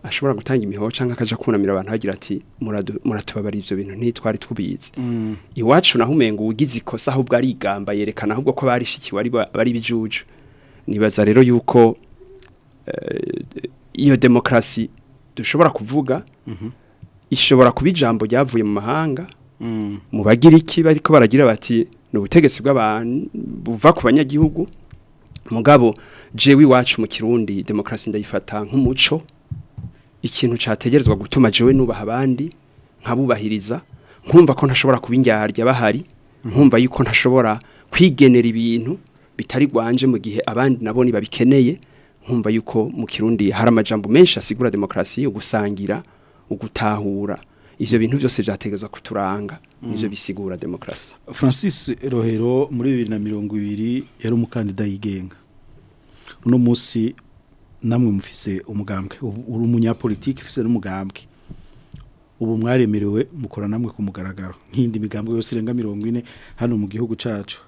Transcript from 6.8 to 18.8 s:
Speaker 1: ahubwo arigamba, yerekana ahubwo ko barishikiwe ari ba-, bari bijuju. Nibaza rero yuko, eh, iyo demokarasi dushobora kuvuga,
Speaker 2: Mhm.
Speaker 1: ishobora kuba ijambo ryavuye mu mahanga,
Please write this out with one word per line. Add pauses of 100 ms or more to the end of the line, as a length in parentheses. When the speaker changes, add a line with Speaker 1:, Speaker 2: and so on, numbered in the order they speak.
Speaker 1:
ahubwo
arigamba,
yerekana
ahubwo
ko
barishikiwe
ari
ba-,
bari
bijuju. (680)
Nibaza
rero
yuko, (920)
eh, (240)
iyo
demokarasi (460)
dushobora
kuvuga, (240)
Speaker 2:
Mhm. (640)
Speaker 1:
ishobora
kuba
ijambo
ryavuye
mu
mahanga, (340)